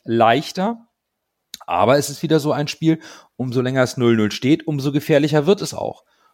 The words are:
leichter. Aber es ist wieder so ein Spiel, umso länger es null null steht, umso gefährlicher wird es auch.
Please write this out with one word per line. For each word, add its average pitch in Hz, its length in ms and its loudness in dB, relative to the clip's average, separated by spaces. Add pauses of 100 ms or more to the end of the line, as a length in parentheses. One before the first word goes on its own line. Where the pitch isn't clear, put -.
leichter. 139 800 0 (800)
Aber 104 320 2
es 143 120 -2
ist 143 140 -12
wieder 156 160 2
so 143 140 -2
ein 147 160 -4
Spiel, 160 300 -2 (360)
umso 127 260 -4
länger 127 220 0
es - 140 -4
null 120 180 4
null 104 160 2
steht, 143 340 0
umso 143 280 -4
gefährlicher 147 520 2
wird 196 160 0
es 160 120 -10
auch. - 320 -10 (280)